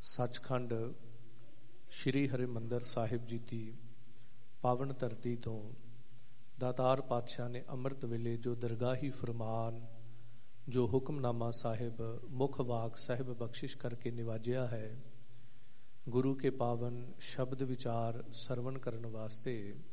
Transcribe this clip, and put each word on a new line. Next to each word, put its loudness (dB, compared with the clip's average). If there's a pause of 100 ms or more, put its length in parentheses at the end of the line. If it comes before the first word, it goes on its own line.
ਸੱਚਖੰਡ 0 (960)
ਸ਼੍ਰੀ 2
ਹਰਿਮੰਦਰ 2
ਸਾਹਿਬ 2
ਜੀ 0 (100)
ਦੀ -2 (880)
ਪਾਵਨ 2
ਧਰਤੀ 0
ਤੋਂ -2 (1000)
ਦਾਤਾਰ 4
ਪਾਤਸ਼ਾਹ 0
ਨੇ -2
ਅੰਮ੍ਰਿਤ -2
ਵੇਲੇ 0
ਜੋ 0
ਦਰਗਾਹੀ 0
ਫਰਮਾਨ, 0 (880)
ਜੋ 6
ਹੁਕਮਨਾਮਾ 2
ਸਾਹਿਬ 0 (120)
ਮੁਖ 2
ਵਾਕ 0
ਸਾਹਿਬ 0
ਬਖਸ਼ਿਸ਼ -2
ਕਰਕੇ 0
ਨਿਵਾਜਿਆ 2
ਹੈ, -2 (1120)
ਗੁਰੂ 4
ਕੇ 4
ਪਾਵਨ 0
ਸ਼ਬਦ 0
ਵਿਚਾਰ 0 (100)
ਸਰਵਣ -2
ਕਰਨ -2
ਵਾਸਤੇ -2 (160)